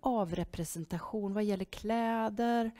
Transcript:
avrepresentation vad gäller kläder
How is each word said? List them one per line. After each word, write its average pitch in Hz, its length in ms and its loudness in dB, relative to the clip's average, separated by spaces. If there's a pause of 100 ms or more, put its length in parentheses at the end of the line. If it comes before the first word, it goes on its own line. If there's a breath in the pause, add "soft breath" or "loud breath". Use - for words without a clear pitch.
avrepresentation 175 1300 -2
vad 208 120 2
gäller 196 200 0
kläder 226 1160 0